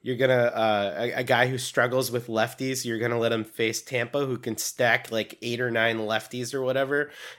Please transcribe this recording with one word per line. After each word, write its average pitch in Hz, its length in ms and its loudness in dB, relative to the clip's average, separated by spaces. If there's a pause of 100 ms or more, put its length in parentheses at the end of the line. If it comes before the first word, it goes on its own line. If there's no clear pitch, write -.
you're 123 140 -4
gonna, 127 180 4
uh, 110 640 2
a, 120 140 -2
a 127 120 -2
guy 123 220 4
who 127 120 -2
struggles 123 520 0
with 120 160 -4
lefties, 123 580 -2
you're 117 140 -4
gonna 120 200 0
let 113 140 2
him 113 120 0
face 113 380 -2
Tampa, 127 440 -2
who 127 120 -4
can 110 180 -4
stack, 123 560 0
like, 110 300 -4
eight 120 180 -4
or 123 100 0
nine 113 280 2
lefties 110 560 -4
or 135 80 -2
whatever 135 480 0 (280)